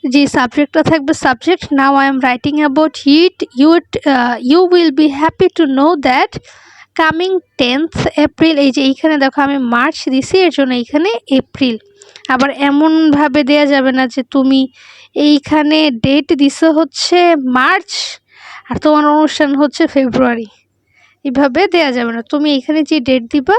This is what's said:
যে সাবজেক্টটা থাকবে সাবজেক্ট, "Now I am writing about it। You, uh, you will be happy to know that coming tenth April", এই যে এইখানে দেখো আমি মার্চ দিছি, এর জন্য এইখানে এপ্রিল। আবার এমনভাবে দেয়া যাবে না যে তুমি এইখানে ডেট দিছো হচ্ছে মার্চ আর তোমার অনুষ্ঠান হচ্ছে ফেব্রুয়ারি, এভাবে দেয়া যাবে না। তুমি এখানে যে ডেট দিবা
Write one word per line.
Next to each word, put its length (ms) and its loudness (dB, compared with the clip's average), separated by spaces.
যে 180 2
সাবজেক্টটা 560 -2
থাকবে 300 -2
সাবজেক্ট, 600 -2
"Now 200 2
I 180 2
am 80 -4
writing 380 -2
about 240 0
it। 400 2
You, 100 4
uh, 680 0
you 80 0
will 160 2
be 160 2
happy 240 0
to 60 2
know 260 0
that 340 0
coming 380 0
tenth 560 -2
April", 420 0
এই 120 2
যে 100 -2
এইখানে 360 0
দেখো 240 0
আমি 160 -2
মার্চ 520 -2
দিছি, 280 -2
এর 140 2
জন্য 220 -2
এইখানে 360 -2
এপ্রিল। 460 -2
আবার 220 0
এমনভাবে 920 2
দেয়া 220 2
যাবে 260 0
না 160 0
যে 160 -6
তুমি 440 0
এইখানে 760 0
ডেট 420 -2
দিছো 380 2
হচ্ছে 640 0
মার্চ 840 -2
আর 100 -6
তোমার 280 2
অনুষ্ঠান 480 0
হচ্ছে 320 0
ফেব্রুয়ারি, 580 -2
এভাবে 440 0
দেয়া 240 0
যাবে 220 -4
না। 80 -8
তুমি 340 -2
এখানে 280 -2
যে 160 -2
ডেট 240 0
দিবা 360 -2